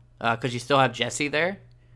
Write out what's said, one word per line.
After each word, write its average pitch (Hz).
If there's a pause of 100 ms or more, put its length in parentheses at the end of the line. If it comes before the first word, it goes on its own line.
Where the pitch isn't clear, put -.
(200)
uh, 117
'cause 120
you 120
still 139
have 131
Jessie 120
there. 165 (360)